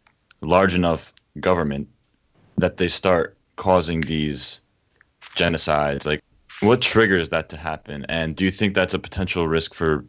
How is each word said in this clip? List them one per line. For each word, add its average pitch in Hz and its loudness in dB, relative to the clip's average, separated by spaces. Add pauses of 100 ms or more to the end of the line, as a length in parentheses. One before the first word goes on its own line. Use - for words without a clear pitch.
(420)
large 90 4
enough 85 0 (260)
government 73 0 (680)
that - 0
they 90 0
start 87 0 (200)
causing 85 2
these 76 -4 (720)
genocides? 76 0
Like, 76 -2 (400)
what 120 4
triggers 95 2
that 80 -4
to 78 -14
happen? 76 -10
And 80 -4
do 92 -2
you 92 2
think 98 -2
that's 92 0
a 95 -2
potential 90 -4
risk 80 -2
for 80 0